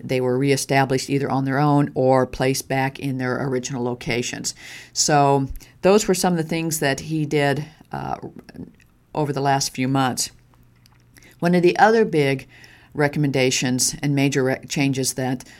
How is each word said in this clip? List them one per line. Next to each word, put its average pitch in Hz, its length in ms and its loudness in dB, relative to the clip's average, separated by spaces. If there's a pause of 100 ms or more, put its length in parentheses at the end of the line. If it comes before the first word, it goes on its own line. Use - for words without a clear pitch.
they 127 180 -2
were 127 160 0
reestablished 135 720 0
either 139 220 -2
on 135 140 0
their 135 120 -2
own 143 380 4
or 131 320 4
placed 135 400 -2
back 135 320 -4
in 135 180 -4
their 127 300 -4
original 127 360 -4
locations. 123 680 -6 (400)
So 139 540 4 (340)
those 202 260 4
were 190 60 2
some 180 200 0
of 170 40 2
the 156 120 -4
things 165 300 -4
that 139 200 0
he 156 260 -4
did, 143 400 0 (260)
uh, - 260 -8 (1000)
over 147 180 -2
the 135 80 -4
last 139 320 0
few 131 140 -2
months. 135 420 -2 (1080)
One 175 160 2
of 175 80 4
the 175 160 4
other 220 260 6
big 139 420 0 (460)
recommendations 135 1080 0
and 147 100 0
major 139 300 2
re-, 131 240 -2
changes 135 480 -2
that 131 280 -4 (160)